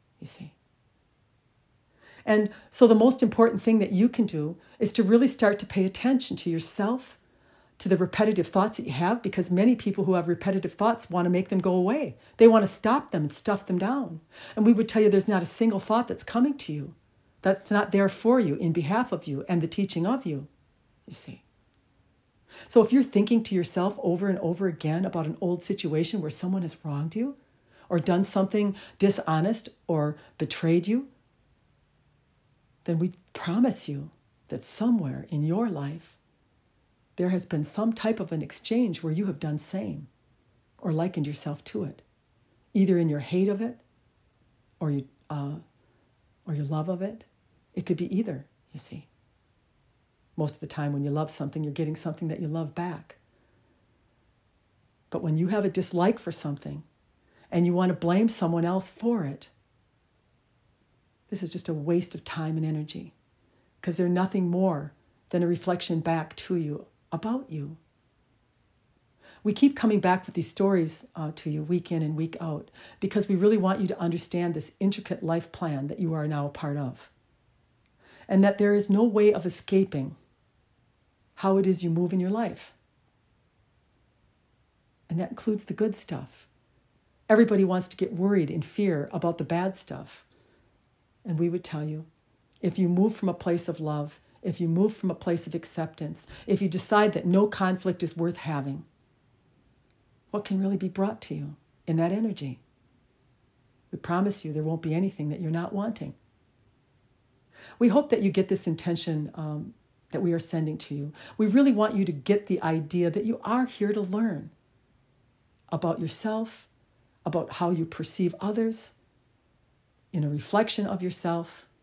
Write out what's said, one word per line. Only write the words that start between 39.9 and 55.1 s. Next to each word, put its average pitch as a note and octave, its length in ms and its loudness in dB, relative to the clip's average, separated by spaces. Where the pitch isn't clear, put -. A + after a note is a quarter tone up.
or E3+ 140 -4
likened D#3+ 340 -2
yourself D3 380 -8
to G#3+ 180 -6
it, D3 200 -10
either F#3+ 240 6
in E3 100 4
your D3 120 0
hate F#3 280 0
of G3+ 140 -2
it B3 180 -6
or D#3 100 -2
you, C#3 180 -2
uh, C#3+ 240 -6
or D#3+ 80 -4
your C#3+ 120 -2
love D#3 240 -2
of F3+ 100 -4
it. G#3+ 240 -8
It - 140 -6
could F3+ 100 0
be F3+ 180 -4
either, F3+ 320 -4
you D3+ 80 -16
see. - 300 -14
Most - 180 -4
of - 60 -20
the D#3 60 -10
time D3 260 -4
when C#3+ 120 -4
you C#3+ 60 -4
love D3+ 200 -2
something, D3+ 340 -6
you're D3 80 -6
getting D#3 240 -4
something D#3+ 320 -8
that D#3 120 -6
you D#3+ 80 -4
love D#3+ 260 -6
back. F3 420 -8
But - 140 -4